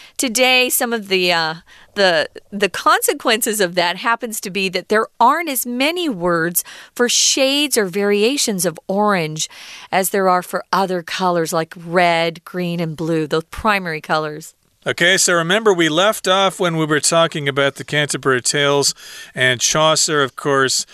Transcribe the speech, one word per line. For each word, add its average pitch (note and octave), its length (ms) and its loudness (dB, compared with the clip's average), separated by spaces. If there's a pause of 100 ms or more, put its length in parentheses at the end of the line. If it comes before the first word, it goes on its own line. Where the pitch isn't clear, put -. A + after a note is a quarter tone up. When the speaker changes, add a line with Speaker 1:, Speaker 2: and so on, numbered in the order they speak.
(180)
Speaker 1:
today, B3+ 520 2
some B3+ 220 -2
of A3 160 -4
the, F#3 240 2
uh, E3 220 0 (420)
the, F3+ 320 4 (240)
the G3+ 160 -2
consequences C4+ 920 0
of F3 140 0
that F3 220 0
happens A#3 440 -4
to G#3 80 -8
be F#3+ 200 -2
that F3+ 200 -6
there G#3+ 180 2 (140)
aren't D4+ 280 2
as C4 160 -4
many D4 440 -2
words F3 560 -2 (280)
for A#3+ 140 0
shades C#4 680 2
or G#3+ 80 2
variations G3+ 800 0
of E3 120 -2 (100)
orange F#3+ 600 0 (400)
as F#3 200 0
there F#3+ 180 0
are F3+ 140 4
for - 320 -6
other F3+ 280 0
colors F3 520 -2
like D#3+ 240 -2
red, E3+ 680 2
green, F3 380 -4
and D#3+ 160 -4
blue, D#3+ 280 0
the D#3+ 180 -2
primary F3+ 580 -4
colors. D#3 520 -4 (340)
Speaker 2:
Okay, F3 300 2
so - 160 2
remember F#3+ 400 2
we E3+ 160 4
left F#3 360 2
off F#3+ 320 2
when E3+ 200 0
we D#3 80 0
were D3+ 160 0
talking E3 480 0
about C#3 260 0
the C#3 80 -12
Canterbury C#3 580 -2
Tales, C#3+ 540 0 (400)
and B2+ 240 0
Chaucer, D#3 640 2
of B2+ 140 -6
course, C3+ 560 0